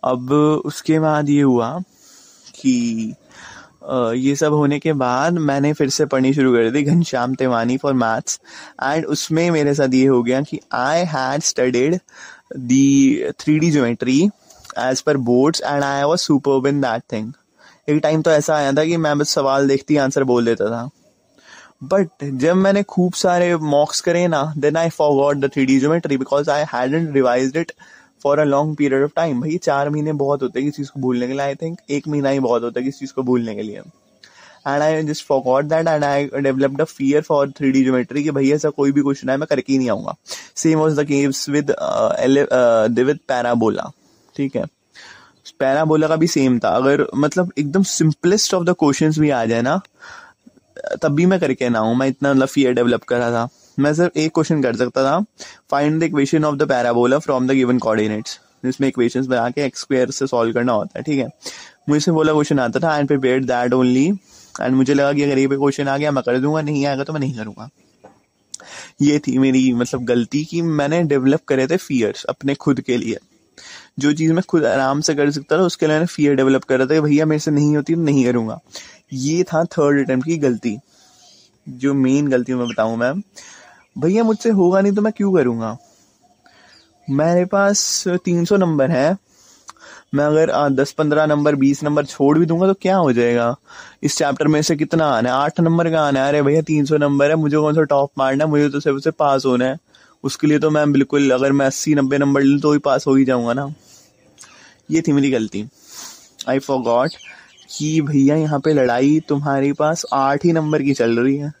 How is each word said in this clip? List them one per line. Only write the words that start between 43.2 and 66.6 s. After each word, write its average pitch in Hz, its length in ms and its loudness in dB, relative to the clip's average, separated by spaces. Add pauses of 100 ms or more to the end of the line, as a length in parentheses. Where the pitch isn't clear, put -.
parabola, 120 600 -2 (460)
ठीक 139 200 -6
है। - 80 -4 (960)
पैराबोला 156 480 2
का 160 80 2
भी 160 100 2
सेम 131 320 2
था, 107 100 -2
अगर 135 460 2
मतलब 156 440 -2
एकदम 151 240 0
simplest 175 720 0
of 180 100 0
the 180 100 2 (100)
questions 151 340 2
भी 151 120 2
आ 120 140 0
जाए 113 180 0
ना 151 180 0 (1200)
तब 160 60 0
भी 151 180 2
मैं 185 140 2
करके 131 280 -2
ना 117 100 0
आऊँ, 113 180 0
मैं 135 120 0
इतना 139 220 -2
मतलब 135 180 2
फियर 131 240 2
डेवलप 120 300 0
करा 120 280 -2
था। 120 180 -2 (300)
मैं 147 160 2
सिर्फ 170 220 0
एक 156 180 -2
क्वेश्चन 156 280 0
कर 120 140 -2
सकता 127 280 -2
था, 160 200 0 (500)
"Find 151 280 0
the 165 100 -2
equation 151 320 0
of 143 160 -2
the 147 100 0
parabola 120 500 2
from 135 200 -2
the 127 140 0
given 127 240 2
coordinates", 110 500 -2 (360)
जिसमें 131 240 -2
इक्वेशंस 127 380 0
बना 123 240 -2
के 147 100 -6
एक्स 135 200 -4
स्क्वायर 127 300 0
से 135 160 -4
सॉल्व 117 260 0
करना 120 200 0
होता - 260 -4
है, - 40 -10
ठीक 143 160 -2
है। 127 100 -4 (600)
मुझे 147 120 2
सिर्फ 165 140 0
वो 156 40 2
वाला 156 140 2
क्वेश्चन 147 260 2
आता 120 220 -2
था 156 200 0
and 143 120 0
prepared 131 380 0
that 123 240 0
only, 131 420 2 (440)
and 123 100 -2
मुझे 131 240 2
लगा 139 180 2
कि 147 100 0
अगर 139 160 0
ये 135 100 2
पे 139 80 0
क्वेश्चन 139 320 -2
आ 139 80 -2
गया, 147 140 -2
मैं 131 160 -2
कर 123 120 0
दूंगा, 151 220 0